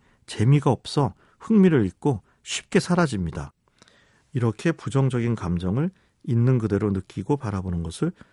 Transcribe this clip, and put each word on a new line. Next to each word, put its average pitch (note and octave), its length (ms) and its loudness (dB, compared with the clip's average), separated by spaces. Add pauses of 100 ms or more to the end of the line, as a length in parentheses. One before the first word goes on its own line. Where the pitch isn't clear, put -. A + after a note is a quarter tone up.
(280)
재미가 C#3 420 2
없어 B2 460 -2 (240)
흥미를 F#3 460 4
잃고 A2 360 -2 (220)
쉽게 - 360 -2
사라집니다. G#2+ 720 -2 (800)
이렇게 A#2+ 380 -2
부정적인 B2 600 -2
감정을 F#2 560 -2 (340)
있는 B2 360 2
그대로 G#2 320 0
느끼고 G2 460 -4
바라보는 F#2 440 -4
것을 C#3+ 300 -6 (220)